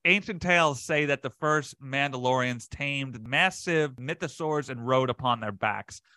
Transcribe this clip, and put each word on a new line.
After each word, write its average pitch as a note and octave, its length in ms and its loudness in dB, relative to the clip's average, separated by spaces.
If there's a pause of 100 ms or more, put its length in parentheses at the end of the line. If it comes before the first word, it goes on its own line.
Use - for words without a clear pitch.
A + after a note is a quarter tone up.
ancient F#3+ 380 2
tales E3+ 420 4
say D3+ 220 0
that C#3+ 160 0
the C3+ 80 -6
first D3+ 520 -2
Mandalorians B2+ 840 0
tamed C#3 580 -6
massive D#3 720 0
mythosaurs D3+ 760 -4
and A#2+ 160 -8
rode C3 240 4
upon A#2+ 300 0
their G#2+ 140 -4
backs. G2+ 480 -4 (140)